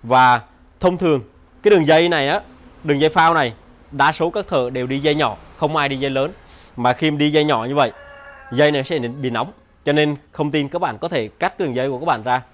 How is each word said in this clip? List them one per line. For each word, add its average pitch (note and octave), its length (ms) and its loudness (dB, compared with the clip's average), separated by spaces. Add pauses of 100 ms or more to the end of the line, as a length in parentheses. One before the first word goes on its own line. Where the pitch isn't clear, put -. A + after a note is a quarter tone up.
Và B2 380 4 (380)
thông F3+ 180 0
thường D#3+ 240 0 (420)
cái G#3 80 4
đường E3 160 4
dây D#3+ 220 4
này D3 180 0
á, F#3 140 0 (420)
đường C#3+ 180 0
dây D#3 80 4
phao E3 240 4
này, C3 200 0 (380)
đa C#3+ 200 2
số E3 180 -2
các G#3 180 -6
thợ B2+ 220 -2
đều B2+ 180 -4
đi C#3 120 -4
dây D3 160 0
nhỏ, B2 220 -2 (200)
không D#3 180 -2
ai C#3+ 140 0
đi C3+ 80 -6
dây C3+ 140 -4
lớn. C3+ 200 -2 (440)
Mà B2 180 0
khi D#3 180 0
đi D3 200 0
dây D3+ 120 2
nhỏ B2 220 0
như C3+ 100 -6
vậy, C3 160 2 (600)
dây D3 200 4
này C#3 120 -2
sẽ D#3 160 -4
bị B2+ 300 -6
nóng. A#2 220 -4 (340)
Cho D3 80 0
nên D3+ 220 0 (160)
không D3 200 -4
tin C#3+ 180 -4
các E3+ 100 -8
bạn E3 180 -4
có E3+ 100 -8
thể C3 200 -4
cắt - 320 -6
đường C#3+ 160 -4
dây C3 140 -2
của B2+ 100 -6
các D#3 60 -10
bạn A#2+ 180 -2
ra. B2 180 -2 (120)